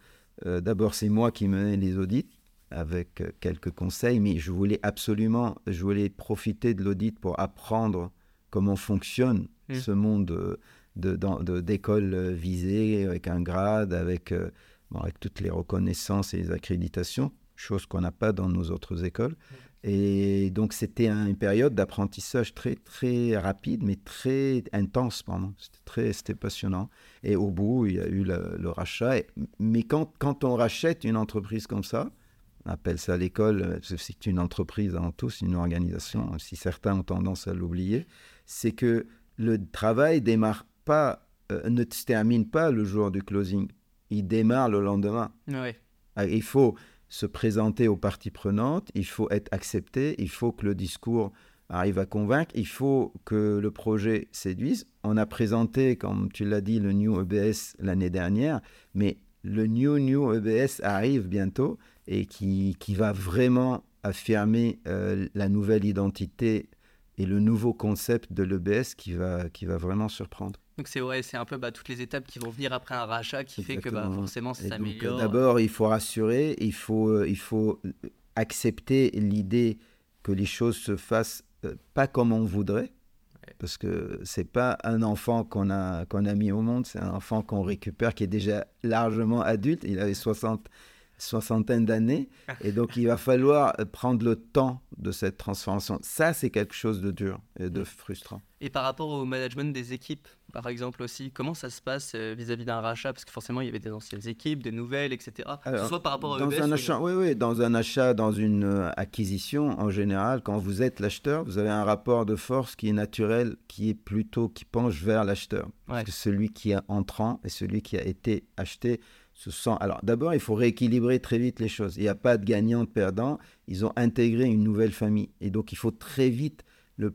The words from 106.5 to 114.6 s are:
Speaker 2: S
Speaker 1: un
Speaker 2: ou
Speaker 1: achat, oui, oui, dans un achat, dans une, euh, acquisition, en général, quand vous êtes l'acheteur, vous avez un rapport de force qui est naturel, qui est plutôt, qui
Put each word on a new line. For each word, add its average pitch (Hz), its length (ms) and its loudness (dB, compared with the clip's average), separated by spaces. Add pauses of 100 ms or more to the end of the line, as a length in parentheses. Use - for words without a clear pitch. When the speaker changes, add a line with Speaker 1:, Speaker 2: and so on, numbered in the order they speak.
Speaker 2:
S 151 80 2
Speaker 1:
un 147 100 2
Speaker 2:
ou - 20 2
Speaker 1:
achat, 139 260 0
oui, 175 140 0
oui, 180 220 2
dans 117 260 2
un 117 140 4
achat, 127 380 4
dans 110 180 2
une, 104 320 4
euh, 98 340 2
acquisition, 104 800 -2
en 104 100 2
général, 101 520 0
quand 104 160 -2
vous 98 240 -2
êtes 127 180 0
l'acheteur, 139 440 -2
vous 98 160 -6
avez 104 100 2
un 104 140 0
rapport 107 420 2
de 107 100 0
force 127 400 -2
qui 107 140 -4
est 107 40 2
naturel, 110 640 0 (120)
qui 107 220 -4
est 104 40 2
plutôt, 110 560 -2
qui - 160 -18